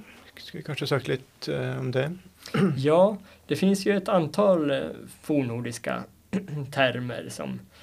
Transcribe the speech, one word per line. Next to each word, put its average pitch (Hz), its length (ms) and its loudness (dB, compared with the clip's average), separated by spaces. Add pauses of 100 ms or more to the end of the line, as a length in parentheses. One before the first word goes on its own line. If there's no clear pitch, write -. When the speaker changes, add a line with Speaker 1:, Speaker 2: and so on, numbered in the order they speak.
(380)
Speaker 1:
ska - 200 -16
vi 156 60 -12
kanske 147 240 -6
sagt 135 200 0
lite, - 500 -6
eh, 131 220 -4
om 131 120 -4
det? 135 220 0 (400)
<clears throat> 156 240 4
Speaker 2:
Ja, 175 400 6 (300)
det 147 80 0
finns 190 300 2
ju 202 120 4
ett 196 120 -2
antal, 175 640 4
eh, 135 180 -2 (320)
fornnordiska 120 840 -2 (280)
<clears throat> 190 120 -2 (280)
termer 123 580 -2
som, 67 300 -8 (240)